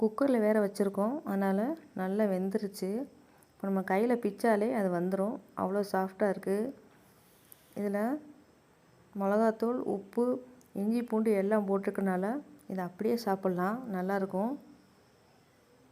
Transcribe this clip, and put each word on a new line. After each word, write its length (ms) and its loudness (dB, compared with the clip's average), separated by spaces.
குக்கரில் 420 4
வேற 200 4
வச்சுருக்கோம், 480 0
அதனால 300 2
நல்லா 320 0
வெந்துருச்சு. 560 -2
இப்போ 180 -14
நம்ம 220 0
கையில 220 4
பிச்சாலே 440 2
அது 100 2
வந்துடும், 380 -2
அவ்வளோ 220 0
சாஃப்டா 400 0
இருக்கு. 240 -2
இதுல 200 -2
மிளகாத்தூள், 580 2
உப்பு, 300 -2
இஞ்சி 300 0
பூண்டு 320 2
எல்லாம் 260 2
போட்டிருக்கனால 560 0
இதை 160 -4
அப்படியே 380 -2
சாப்பிட்லாம், 520 0
நல்லாயிருக்கும். 560 -2